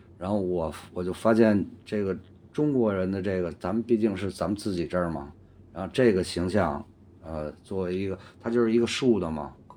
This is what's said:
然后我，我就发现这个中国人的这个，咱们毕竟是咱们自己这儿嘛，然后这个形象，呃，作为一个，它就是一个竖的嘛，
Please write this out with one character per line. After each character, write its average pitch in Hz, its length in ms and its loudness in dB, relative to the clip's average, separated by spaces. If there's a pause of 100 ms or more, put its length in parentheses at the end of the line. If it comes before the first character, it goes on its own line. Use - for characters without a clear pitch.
(180)
然 90 120 -6
后 104 100 0
我， 87 340 -2 (200)
我 90 100 -4
就 90 80 -4
发 113 220 2
现 110 320 6 (180)
这 107 180 -4
个 95 160 -2 (360)
中 151 180 0
国 113 220 2
人 92 180 0
的 98 100 -2
这 92 200 -2
个， 85 180 -2
咱 92 160 -4
们 117 80 -2
毕 117 140 2
竟 107 180 0
是 95 160 -4
咱 85 160 -4
们 101 80 0
自 101 180 -4
己 85 140 -2
这 90 100 -2
儿 87 120 0
嘛， 73 200 -6 (440)
然 90 100 -8
后 92 80 -6
这 120 220 6
个 92 100 2
形 87 260 -4
象， 85 320 0 (400)
呃， 78 300 -8 (140)
作 95 180 -6
为 90 100 -4
一 95 140 -4
个， 95 100 -6 (220)
它 117 100 -6
就 120 140 4
是 113 80 2
一 117 80 6
个 117 80 4
竖 117 320 2
的 85 100 -2
嘛， 73 220 -6 (260)